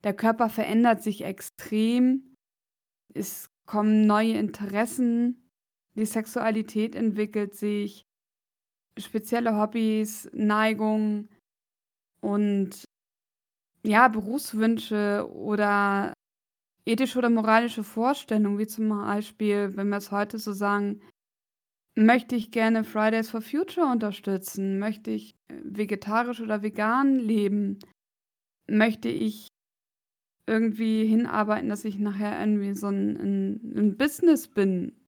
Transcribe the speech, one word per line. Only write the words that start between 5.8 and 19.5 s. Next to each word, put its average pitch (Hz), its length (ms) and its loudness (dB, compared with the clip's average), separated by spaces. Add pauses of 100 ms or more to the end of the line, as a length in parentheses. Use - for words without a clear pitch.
die 214 100 0
Sexualität 220 880 -2
entwickelt 208 600 -2
sich, 208 480 -4 (920)
spezielle 220 600 -2
Hobbys, 214 760 -2
Neigungen 214 960 0 (920)
und, 202 640 0 (960)
ja, 214 240 6
Berufswünsche 220 1300 0
oder 202 800 0 (720)
ethische 247 340 0
oder 240 100 2
moralische 226 540 2
Vorstellungen, 214 760 0
wie 214 80 -2
zum 214 220 -2
Beispiel, 208 880 -2